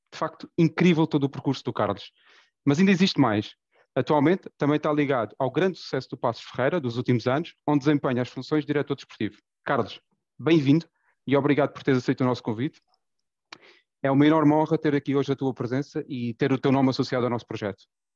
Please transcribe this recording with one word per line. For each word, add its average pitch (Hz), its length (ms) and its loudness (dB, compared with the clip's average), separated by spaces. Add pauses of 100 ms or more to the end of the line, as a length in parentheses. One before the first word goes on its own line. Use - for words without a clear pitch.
(120)
De - 40 -18
facto, - 400 -8
incrível 165 520 4
todo 139 160 0
o 139 40 0
percurso 135 360 -6
do 117 80 -6
Carlos. 101 400 -4 (520)
Mas 143 140 2
ainda 196 140 4
existe 175 280 2
mais. 107 360 0 (400)
Atualmente, 151 600 2
também 147 200 0
está 151 160 -2
ligado 139 440 -2
ao 131 140 -2
grande 175 260 -2
sucesso - 340 -8
do 131 60 -10
Paços 120 280 -4
Ferreira 147 340 -2
dos 120 180 -6
últimos 123 300 0
anos, 139 300 -4 (100)
onde 147 140 2
desempenha 135 420 0
as 123 60 -6
funções 151 320 -4
de 135 80 -6
diretor 143 260 -4
desportivo. - 440 -8 (280)
Carlos, 117 340 -2 (380)
bem-vindo 147 480 2 (400)
e 131 100 0
obrigado 139 360 0
por - 100 -18
teres 135 160 2
aceito 123 220 -2
o 131 40 0
nosso 127 160 0
convite. 120 400 -8 (1200)
É 135 80 -2
uma 135 160 6
enorme 151 280 6
honra 156 260 2
ter 151 160 0
aqui 139 220 -2
hoje 139 160 0
a - 20 -2
tua 135 180 -4
presença 131 560 -6
e 120 260 -6
ter 135 180 0
o 131 60 2
teu 139 120 0
nome 131 200 2
associado 127 340 -2
ao 123 60 -2
nosso 117 180 -6
projeto. 107 340 -8 (340)